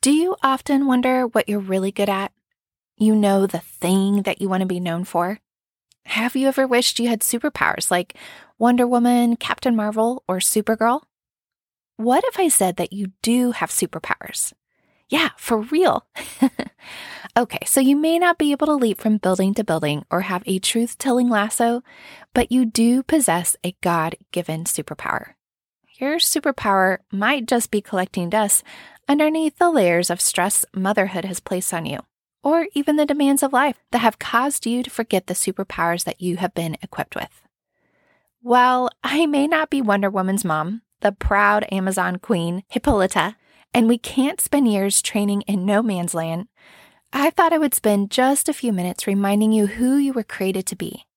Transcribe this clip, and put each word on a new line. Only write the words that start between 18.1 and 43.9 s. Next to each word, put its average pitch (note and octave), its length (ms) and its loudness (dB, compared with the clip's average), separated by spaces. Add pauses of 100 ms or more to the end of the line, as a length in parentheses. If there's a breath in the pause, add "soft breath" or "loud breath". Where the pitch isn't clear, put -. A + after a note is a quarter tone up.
not F4 220 2
be D4 120 2
able D4 160 0
to D4+ 60 2
leap A#3+ 260 0
from G#3+ 180 2
building F#3+ 360 2
to G#3+ 100 -2
building D3+ 460 -2
or F3 120 0
have F#3 260 -4
a F#3+ 120 -2
truth-telling B3 720 0
lasso, A#3 540 0 (500 loud breath)
but - 180 0
you B3+ 140 4
do A#3 380 2
possess F3+ 600 0
a F3+ 180 -4
God-given E3 840 -2
superpower. - 720 -6 (640)
Your C#4+ 180 -2
superpower G3 800 2 (140)
might A3+ 340 0
just A#3 240 0
be G#3 120 0
collecting F3+ 500 -4
dust G#3 320 2 (440 loud breath)
underneath D4+ 500 2
the F4 140 2
layers F3 380 2
of F3 100 -4
stress - 540 0
motherhood F#3+ 500 -2
has F#3+ 160 -6
placed - 340 -6
on E3 120 -6
you, C#3+ 140 -6 (440)
or D#4+ 300 2
even D4 220 0
the D4+ 100 4
demands C#4 380 2
of C#4 100 -2
life C4+ 260 2 (120)
that A#3+ 80 0
have A#3 200 0
caused C4 460 -2
you A#3+ 180 -2
to - 60 -10
forget - 380 -4
the F3+ 60 -6
superpowers F3 680 -2
that - 180 -8
you F3+ 160 -2
have F3+ 160 -4
been E3 280 -6
equipped - 340 -10
with. - 260 -10 (1000)
While B3 480 4 (140)
I D#4 240 0
may C#4+ 200 2
not D#4 220 0
be C#4 120 0
Wonder G3+ 280 2
Woman's F#3+ 340 -2
mom, E3+ 380 -4 (200)
the G3+ 100 2
proud G#3 600 2
Amazon F#3 460 -2
queen, F3 500 -2
Hippolyta, G3+ 680 0 (380 soft breath)
and A3+ 140 4
we A#3 100 4